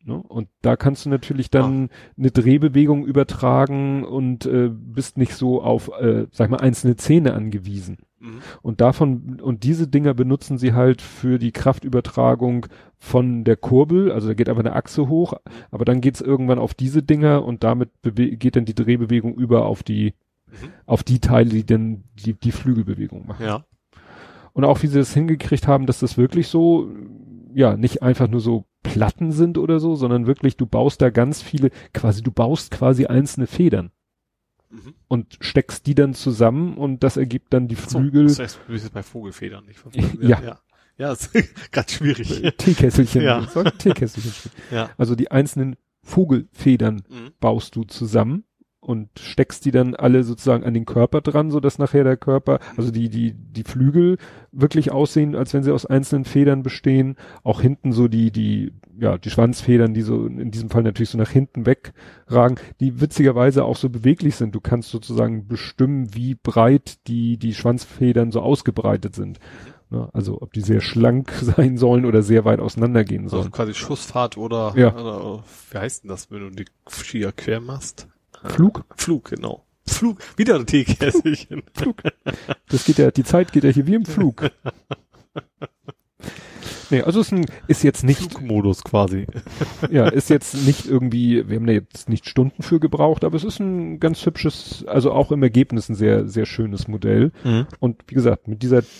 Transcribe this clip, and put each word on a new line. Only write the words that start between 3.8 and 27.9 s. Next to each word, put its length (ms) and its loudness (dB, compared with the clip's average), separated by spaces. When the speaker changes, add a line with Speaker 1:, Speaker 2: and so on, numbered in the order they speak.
Speaker 1:
und, 400 -4
äh, 260 2
bist 460 -10
nicht 180 0
so 260 0
auf, 280 -2
äh, 320 2
sag 140 0
ich 60 -2
mal, 100 -2
einzelne 340 2
Zähne 380 2
angewiesen. 640 -8
Speaker 2:
Mhm. 200 -18
Speaker 1:
Und 200 -4
davon, 600 0
und 220 -6
diese 240 0
Dinger 260 2
benutzen 440 -2
sie 160 0
halt 280 4
für 380 -4
die 120 -2
Kraftübertragung 1160 -2
von 460 0
der 100 4
Kurbel, 560 2
also 160 -4
da 60 -2
geht 160 0
einfach 140 0
eine 120 -2
Achse 320 -2
hoch, 260 0
aber 140 -4
dann 160 2
geht's 200 0
irgendwann 380 0
auf 140 -4
diese 280 -2
Dinger 440 2
und 180 -6
damit 260 0
bewe-, 340 0
geht 220 -2
dann 80 2
die 100 -6
Drehbewegung 600 0
über 300 2
auf 180 -4
die, 300 -2
Speaker 2:
Mhm. 220 -20
Speaker 1:
auf 180 0
die 160 2
Teile, 300 4
die 160 -2
dann 380 0
die, 180 -6
die 180 -2
Flügelbewegung 760 -4
machen. 180 -12
Speaker 2:
Ja. 200 -6
Speaker 1:
Und 120 0
auch 180 4
wie 40 0
sie 120 2
das 140 0
hingekriegt 540 0
haben, 180 4
dass 140 -2
das 180 -2
wirklich 300 2
so, 420 2
ja, 240 4
nicht 260 -2